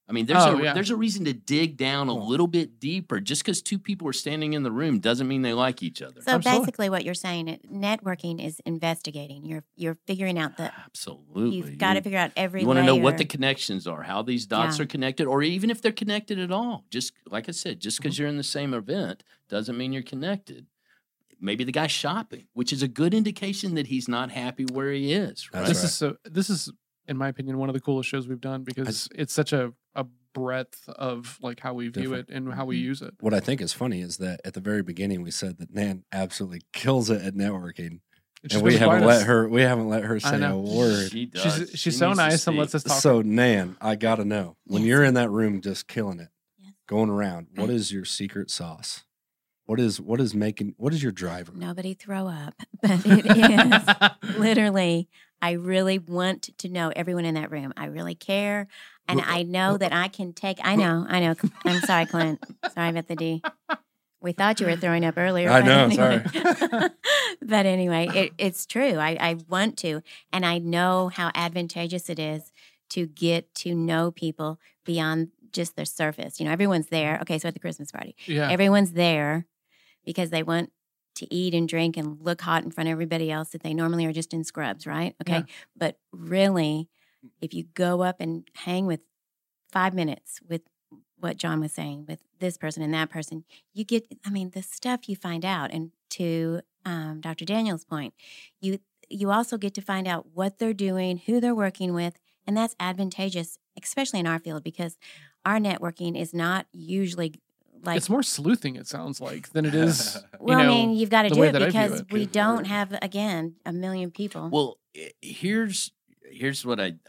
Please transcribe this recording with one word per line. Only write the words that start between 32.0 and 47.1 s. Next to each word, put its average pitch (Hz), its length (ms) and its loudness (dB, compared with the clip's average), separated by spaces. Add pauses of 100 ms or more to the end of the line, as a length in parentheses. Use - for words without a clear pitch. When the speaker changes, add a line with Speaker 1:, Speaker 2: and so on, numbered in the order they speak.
Speaker 3:
Different. 131 260 -6
Speaker 2:
it 139 60 -12
and 131 180 -8
how 131 120 -6
we 127 120 -2
Speaker 4:
Mm-hmm. 127 80 -2
Speaker 2:
use 135 160 -6
it. - 200 -14
Speaker 3:
What 110 120 2
I 101 60 2
think 123 220 0
is 87 100 -4
funny 110 300 -2
is 87 160 -8
that 92 260 -6
at 98 100 -10
the 98 60 -12
very 101 240 -2
beginning 90 380 -4
we 85 100 -10
said 90 280 -6
that 87 140 -14
Nan 98 380 -2
absolutely 92 500 -6 (120)
kills 123 360 2
it 107 120 2
at 95 140 -6
networking. 87 640 -6 (420)
Speaker 2:
She's - 120 -2
Speaker 3:
And 104 80 4
we 120 80 8
Speaker 2:
been 113 80 8
Speaker 3:
haven't 110 240 8
Speaker 2:
quiet 113 40 10
Speaker 3:
let 117 140 10
Speaker 2:
as 101 60 0
Speaker 3:
her, 113 220 6
we 117 120 6
haven't 123 260 4
let 107 160 0
her 110 120 0
Speaker 2:
I 107 40 -2
Speaker 3:
say 143 160 0
a 143 40 2
Speaker 2:
know. 95 200 0
Speaker 3:
word. 104 520 2
Speaker 1:
She 120 220 -6
Speaker 2:
She's, 92 100 -6
Speaker 1:
does. 160 280 0
Speaker 2:
she's - 80 -8
Speaker 1:
She 170 120 0
Speaker 2:
so 156 180 4
Speaker 1:
needs 196 100 2
to 165 60 6
Speaker 2:
nice 156 80 4
and 160 80 4
Speaker 1:
speak. 160 180 0
Speaker 2:
lets 147 160 0
us 147 80 -2
talk. 143 180 2
Speaker 3:
So 123 200 8
Nan, 107 580 4
I 110 160 0
gotta 110 300 2
know, 101 400 -2
when 101 180 0
Speaker 4:
Yes. 110 60 4
Speaker 3:
you're 139 160 8
in 131 80 6
that 120 180 4
room 104 300 0
just 98 260 -6
killing 98 320 -6
it, 85 100 -16 (320)
Speaker 4:
Yes. - 120 -20 (120)
Speaker 3:
going 107 240 2
around, 95 460 -2